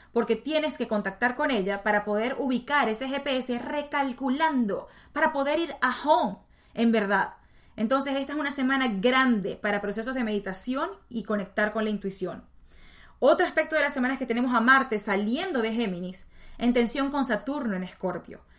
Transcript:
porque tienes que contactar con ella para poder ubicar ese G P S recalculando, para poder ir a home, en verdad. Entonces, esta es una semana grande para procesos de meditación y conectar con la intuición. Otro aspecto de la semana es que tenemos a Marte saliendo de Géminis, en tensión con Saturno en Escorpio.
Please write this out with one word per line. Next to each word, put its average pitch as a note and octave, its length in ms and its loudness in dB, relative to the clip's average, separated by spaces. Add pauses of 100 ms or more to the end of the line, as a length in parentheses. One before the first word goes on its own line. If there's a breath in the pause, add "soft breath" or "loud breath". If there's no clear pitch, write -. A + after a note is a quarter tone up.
(120 soft breath)
porque A3+ 240 2
tienes D4+ 420 -2
que A#3 80 -4
contactar G#3 480 -2
con D4 160 0
ella G3+ 320 0
para G#3 220 2
poder A3 340 0
ubicar C4 500 0
ese A3 200 -4
G C#4 140 -4
P C4+ 140 -2
S B3 220 -2
recalculando, C4+ 1300 -2 (260 loud breath)
para D#4 200 2
poder C#4+ 260 0
ir E4 220 -2
a B3+ 120 2 (120)
home, D4 340 4 (340 soft breath)
en A#3 200 2
verdad. G3+ 420 2 (400 soft breath)
Entonces, C4+ 420 0
esta C#4 160 -4
es D4+ 60 -4
una C#4 140 -2
semana C4+ 360 2
grande A#3 720 2
para G#3 200 0
procesos G#3+ 340 -4
de B3+ 100 -2
meditación A3 640 -2 (200)
y A3+ 160 -6
conectar G#3 480 -2
con A3 100 -2
la G#3+ 80 0
intuición. G3 540 -6 (720 soft breath)
Otro E4 260 6
aspecto D#4 300 0
de D4+ 80 2
la C#4+ 80 0
semana C4 240 -2
es B3+ 60 -6
que C4 60 -6
tenemos B3 280 0
a A3+ 60 4
Marte B3 400 4
saliendo A#3 600 0
de A3 100 0
Géminis, F#3 560 -4 (300 soft breath)
en A#3+ 140 2
tensión C4+ 380 2
con C#4 140 0
Saturno B3 500 -2
en F#3 80 -4
Escorpio. - 580 -8 (180 soft breath)